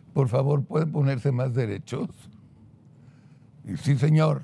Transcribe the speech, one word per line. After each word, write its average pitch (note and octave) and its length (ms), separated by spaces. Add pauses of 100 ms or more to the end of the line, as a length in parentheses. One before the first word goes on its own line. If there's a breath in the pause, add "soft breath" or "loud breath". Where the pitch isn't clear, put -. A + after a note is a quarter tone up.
(140 soft breath)
"Por C3+ 160
favor, C3+ 360
¿pueden D#3 260
ponerse C#3 400
más B2+ 220
derechos?". A#2+ 560 (1600 soft breath)
Y, - 120
"Sí, C3+ 200
señor". D#3 460